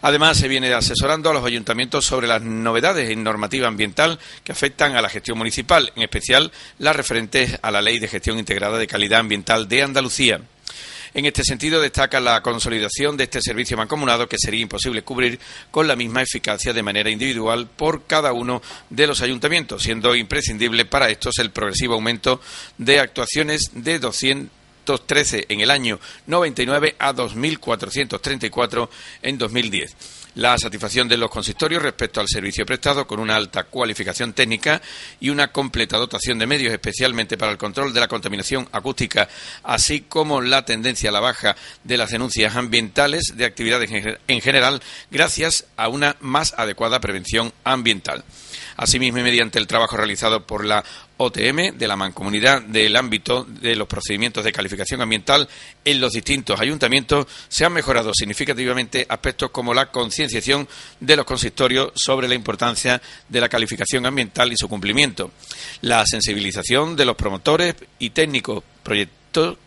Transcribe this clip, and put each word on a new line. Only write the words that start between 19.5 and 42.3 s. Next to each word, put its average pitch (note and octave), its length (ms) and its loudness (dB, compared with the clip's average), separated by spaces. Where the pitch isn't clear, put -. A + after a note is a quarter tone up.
siendo A2+ 320 2
imprescindible A#2 680 0
para C3 240 2
estos A2 300 -2
el A#2 120 0
progresivo A2+ 440 -2
aumento A#2 480 0
de C#3 240 6
actuaciones C#3+ 720 -2
de D3+ 260 -2
doscientos - 1080 -2
trece C#3 420 2
en G#2 120 -2
el A2+ 100 4
año B2 280 2
noventa D#3 360 0
y B2 40 2
nueve D3 320 2
a C#3 160 0
dos A#2+ 200 -4
mil D3 240 -2
cuatrocientos A2 600 -4
treinta C3 260 -4
y G#2 40 -4
cuatro A#2+ 400 -2
en C3+ 160 -4
dos A#2 120 -2
mil A#2 200 -2
diez. F2+ 260 -4
La A#2+ 220 4
satisfacción A2+ 500 -2
de A#2 80 4
los A#2 140 0
consistorios D3+ 520 -2
respecto A#2+ 380 -4
al G2+ 80 0
servicio G2+ 380 -4
prestado C#3 400 0
con G#2+ 140 -6
una A2 160 0
alta G2 280 -2
cualificación G#2+ 680 -4
técnica B2+ 480 2
y C3 120 -2
una C#3+ 200 2
completa A#2 460 -2
dotación A#2+ 420 -2
de A2 80 0
medios, B2+ 280 0
especialmente A2+ 640 -2
para G#2+ 140 0
el G2+ 40 -4
control A#2+ 380 -4
de A#2 60 2
la A#2 60 2
contaminación G#2 640 -4
acústica, A2+ 600 0
así B2 400 0
como D3+ 400 0
la B2+ 240 2
tendencia A2+ 420 0
a G#2 60 2
la G2+ 60 4
baja A2+ 360 2
de B2 120 0
las A2 140 0
denuncias A2+ 440 0